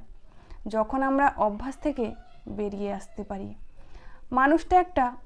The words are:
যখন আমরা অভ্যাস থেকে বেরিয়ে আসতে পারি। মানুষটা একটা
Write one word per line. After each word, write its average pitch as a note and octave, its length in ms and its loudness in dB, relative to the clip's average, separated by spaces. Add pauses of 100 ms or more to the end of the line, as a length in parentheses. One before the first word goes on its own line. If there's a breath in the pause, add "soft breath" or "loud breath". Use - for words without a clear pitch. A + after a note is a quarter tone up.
(760 soft breath)
যখন A3 260 2 (100)
আমরা C#4 160 6 (200)
অভ্যাস A3 280 -4 (120)
থেকে C4+ 200 0 (520)
বেরিয়ে G3+ 400 -4
আসতে - 320 -10
পারি। G3+ 180 -8 (880 soft breath)
মানুষটা D4+ 360 6 (100)
একটা D4 200 2 (220)